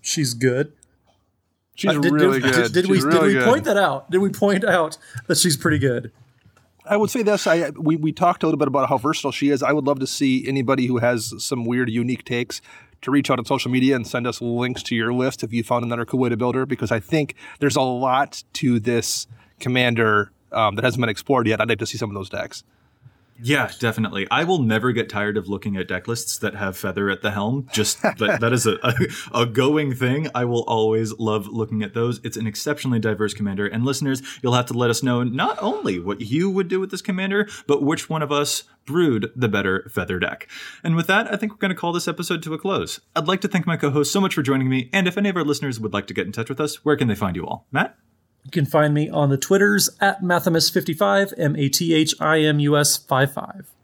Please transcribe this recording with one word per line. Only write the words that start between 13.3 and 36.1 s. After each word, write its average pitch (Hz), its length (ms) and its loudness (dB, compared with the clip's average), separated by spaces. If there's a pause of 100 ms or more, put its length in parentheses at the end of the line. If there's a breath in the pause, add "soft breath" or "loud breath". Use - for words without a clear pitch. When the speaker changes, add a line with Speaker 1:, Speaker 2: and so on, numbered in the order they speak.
Speaker 2:
on 113 60 -6
social 131 240 -2
media 127 260 2
and 117 120 -4
send 120 180 -4
us 117 160 -6
links 120 420 -4
to - 120 -4
your 113 180 -2
list 127 300 -2
if 107 100 -8
you 117 100 -2
found 120 220 -2
another 120 200 -4
cool 127 160 -2
way 123 80 2
to 117 80 0
build 123 180 0
her, 131 100 -2
because 123 260 -4
I 113 80 0
think 151 360 -2 (240 loud breath)
there's 143 160 0
a 139 60 2
lot 127 640 0 (100)
to 123 260 0
this 117 480 -2 (320 soft breath)
commander, 117 720 2 (200)
um, 107 240 0
that 107 100 -2
hasn't 120 160 0
been 113 80 0
explored 120 380 0
yet. 107 120 0
I'd 110 80 0
like 110 120 0
to 110 60 -4
see - 120 -8
some 110 120 -4
of 101 60 -10
those 95 140 -8
decks. - 340 -10 (760 soft breath)
Speaker 3:
Yeah, 127 300 0 (100)
definitely. 104 520 -2
I 147 140 2
will 180 120 2
never 113 340 2
get 110 180 -2
tired 104 280 -2
of 90 100 -6
looking 98 300 -4
at 90 100 -4
deck 92 200 -6
lists - 320 -6
that 101 160 -4
have 98 200 -4
Feather 101 360 -4
at 95 100 -4
the 104 80 0
helm. 110 420 -4
Just - 300 -2
Speaker 2:
<laughs> - 160 0
Speaker 3:
that, 104 240 0
that 117 100 2
is 117 140 0
a, 104 180 2
a, 123 580 -2
a 123 40 4
going 135 480 0
thing. 131 400 -2
I 123 120 0
will 120 220 -2
always 110 520 0
love 107 280 -2
looking 110 360 -4
at 101 100 -8
those. 117 300 -2
It's 113 120 -10
an 110 120 -6
exceptionally 131 500 -2
diverse 107 380 0
commander. 101 320 -4
And 110 180 -2
listeners, 135 380 -2 (180 loud breath)
you'll 123 140 2
have 123 120 4
to - 60 -6
let 120 160 2
us 117 140 0
know 123 200 0
not 139 380 -2
only 214 380 -2
what 101 220 -6